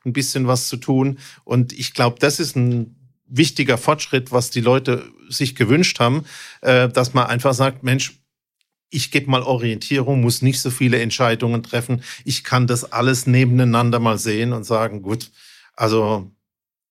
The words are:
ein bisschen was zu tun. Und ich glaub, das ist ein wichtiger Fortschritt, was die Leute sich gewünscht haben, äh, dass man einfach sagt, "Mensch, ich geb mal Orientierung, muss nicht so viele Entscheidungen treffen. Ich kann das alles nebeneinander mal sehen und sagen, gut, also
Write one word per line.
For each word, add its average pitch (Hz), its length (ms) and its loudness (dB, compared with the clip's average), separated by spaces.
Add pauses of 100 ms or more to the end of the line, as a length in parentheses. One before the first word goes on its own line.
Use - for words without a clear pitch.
ein 123 100 -4
bisschen 131 320 -2
was 127 220 0
zu 120 100 -8
tun. 135 400 0 (260)
Und 123 300 0
ich - 180 -8
glaub, 120 280 0
das 147 200 2
ist 151 160 -4
ein 120 400 -2 (300)
wichtiger 131 500 0
Fortschritt, 135 560 -2
was 123 180 0
die 123 120 -2
Leute 123 420 2 (240)
sich 127 260 -4
gewünscht 143 460 2
haben, 123 240 2 (380)
äh, 127 260 4
dass 127 240 0
man 123 140 2
einfach 123 280 0
sagt, 131 280 -2
"Mensch, 127 320 -2 (760)
ich - 240 -6
geb 135 160 0
mal 131 140 2
Orientierung, 123 800 0
muss 120 200 0
nicht 127 180 2
so 127 100 -4
viele 123 300 2
Entscheidungen 117 640 0
treffen. 123 400 -4 (220)
Ich - 180 -4
kann 127 240 2
das 120 260 -2
alles 123 340 0
nebeneinander 120 720 4
mal 110 180 0
sehen 113 340 -2
und 110 120 -6
sagen, 110 380 -2
gut, 107 280 -6 (460)
also 107 520 0 (640)